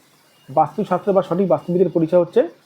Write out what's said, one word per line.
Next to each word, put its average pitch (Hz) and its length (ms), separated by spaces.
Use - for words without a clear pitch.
বাস্তুশাস্ত্র 175 640
বা 190 80
সঠিক 180 260
বাস্তুবিদের 180 420
পরিচয় 165 300
হচ্ছে 214 280